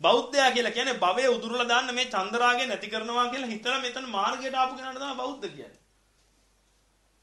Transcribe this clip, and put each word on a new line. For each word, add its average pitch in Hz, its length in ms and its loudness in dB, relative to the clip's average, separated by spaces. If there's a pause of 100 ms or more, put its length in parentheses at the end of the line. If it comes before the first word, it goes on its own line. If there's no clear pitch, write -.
බෞද්ධයා 254 500 6
කියලා 226 200 0
කියන්නේ 240 280 -2
භවය 202 280 4
උදුරලා 233 400 0
දාන්න 247 240 2
මේ 247 160 0
චන්දරාගය 240 580 2
නැති 208 220 -6
කරනවා 233 420 -2
කියලා 254 200 -6
හිතලා 240 300 -2
මෙතන 254 280 -6
මාර්ගයට 247 480 -2
ආපු 262 200 0
කෙනාට 262 240 -10
තමයි 277 160 -6
බෞද්ධ 254 320 -8
කියන්නේ. 143 320 -16 (1400)